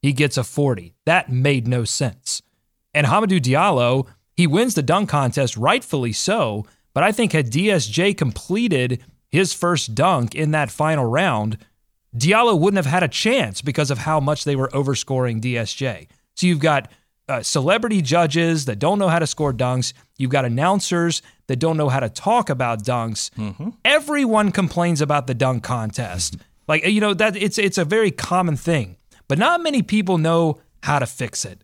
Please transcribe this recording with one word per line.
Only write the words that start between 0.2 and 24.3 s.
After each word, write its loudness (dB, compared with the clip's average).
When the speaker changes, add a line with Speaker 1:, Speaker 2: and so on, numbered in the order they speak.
Speaker 1:
a -2
forty. -2
That 2
made 2
no 0
sense. -4
And 4
Hamidou 4
Diallo, 2
he 4
wins 2
the 0
dunk 2
contest, 0
rightfully 0
so, -2
but 0
I 2
think 0
had 0
D 0
S 0
J 0
completed -2
his 0
first -2
dunk 0
in 0
that -2
final 0
round, 0
Diallo 4
wouldn't 2
have 0
had 2
a 0
chance -2
because -2
of -2
how 0
much -2
they 0
were 0
overscoring -2
D -2
S -4
J. -6
So 0
you've 4
got, 2
uh, -4
celebrity 0
judges 2
that -4
don't 2
know 2
how 2
to 0
score -2
dunks. -2
You've -2
got 2
announcers 0
that -2
don't 0
know 0
how 0
to -4
talk 0
about -2
dunks. -4
Speaker 2:
Mm-hmm. -8
Speaker 1:
Everyone 2